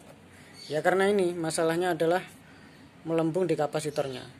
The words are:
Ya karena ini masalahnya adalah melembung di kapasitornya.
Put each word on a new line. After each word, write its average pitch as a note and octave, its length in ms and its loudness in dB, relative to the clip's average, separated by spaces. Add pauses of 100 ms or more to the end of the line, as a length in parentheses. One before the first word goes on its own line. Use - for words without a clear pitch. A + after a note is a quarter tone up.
(680)
Ya D3 160 -2
karena F#3+ 240 4
ini F#3+ 240 2
masalahnya E3 640 0
adalah E3 240 2 (880)
melembung E3 400 0
di D#3 80 0
kapasitornya. C#3+ 720 -4 (120)